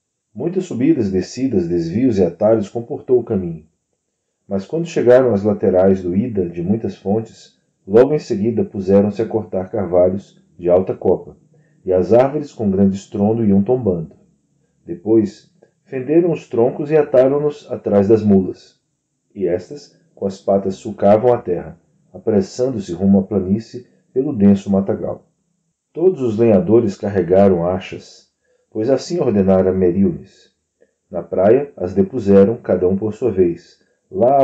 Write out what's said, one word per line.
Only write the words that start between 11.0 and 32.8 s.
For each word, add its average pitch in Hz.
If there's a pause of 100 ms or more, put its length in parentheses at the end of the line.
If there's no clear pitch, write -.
e 92
as 90
árvores 135
com 104
grande 95
estrondo 107
iam 98
tombando. 98 (680)
Depois, 104 (300)
fenderam 151
os -
troncos 139
e 156
ataram-nos 143
atrás 101
das 107
mulas. 95 (560)
E 95
estas, 90 (160)
com 98
as 98
patas, 98
sulcavam 107
a 120
terra, 82 (320)
apressando-se 104
rumo 98
à 95
planície 107 (240)
pelo 135
denso 101
matagal. 95 (640)
Todos 165
os 107
lenhadores 107
carregaram 95
achas, - (420)
pois 110
assim 170
ordenara 95
Merilnes. 90 (580)
Na 87
praia, 104
as 90
depuseram, 98
cada 90